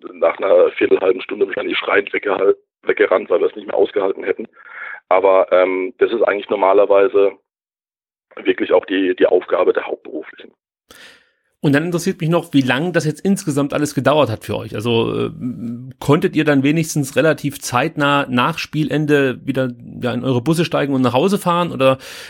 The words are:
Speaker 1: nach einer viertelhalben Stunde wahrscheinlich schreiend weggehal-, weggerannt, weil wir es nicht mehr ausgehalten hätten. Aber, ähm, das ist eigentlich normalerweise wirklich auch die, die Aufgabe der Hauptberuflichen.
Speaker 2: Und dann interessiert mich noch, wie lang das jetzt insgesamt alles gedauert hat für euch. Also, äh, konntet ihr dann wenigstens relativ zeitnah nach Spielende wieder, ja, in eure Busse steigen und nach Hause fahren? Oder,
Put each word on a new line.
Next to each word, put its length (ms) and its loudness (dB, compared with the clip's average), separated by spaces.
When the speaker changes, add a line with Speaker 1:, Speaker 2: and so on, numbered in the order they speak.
Speaker 1:
nach 240 0
einer 340 4
viertelhalben 500 2
Stunde 260 -4
wahrscheinlich 300 -6
schreiend 360 -2
weggehal-, 420 0
weggerannt, 460 0
weil 100 2
wir 80 0
es 80 -6
nicht 120 -16
mehr 80 -6
ausgehalten 480 -2
hätten. 240 -6
Aber, 420 4
ähm, 460 2
das 140 2
ist 120 0
eigentlich 260 0
normalerweise 800 4
wirklich 280 -2
auch 140 2
die, 300 0
die 100 2
Aufgabe 480 2
der 120 -4
Hauptberuflichen. 680 -14
Speaker 2:
Und 140 2
dann 80 2
interessiert 380 -4
mich 80 -2
noch, 240 0
wie 80 4
lang 320 0
das 120 0
jetzt 200 -4
insgesamt 480 -2
alles 200 -2
gedauert 360 2
hat 160 -8
für 100 -6
euch. 200 -8
Also, 380 0
äh, 160 -2
konntet 380 2
ihr 80 0
dann 180 2
wenigstens 540 -2
relativ 420 -2
zeitnah 720 -2
nach 300 0
Spielende 840 0
wieder, 260 -2
ja, 120 -4
in 100 -6
eure 180 0
Busse 220 0
steigen 300 -2
und 80 2
nach 120 2
Hause 240 2
fahren? 360 -2
Oder, 240 2